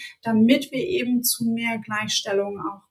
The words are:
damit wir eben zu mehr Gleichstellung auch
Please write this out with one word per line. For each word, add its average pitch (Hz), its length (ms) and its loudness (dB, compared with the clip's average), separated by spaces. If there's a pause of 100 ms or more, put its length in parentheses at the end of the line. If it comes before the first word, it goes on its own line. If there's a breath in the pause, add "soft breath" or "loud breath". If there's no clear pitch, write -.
(220 loud breath)
damit 226 500 4
wir 254 120 -2
eben 247 400 0
zu - 220 -2
mehr 226 320 -2
Gleichstellung 208 840 -4
auch - 300 -10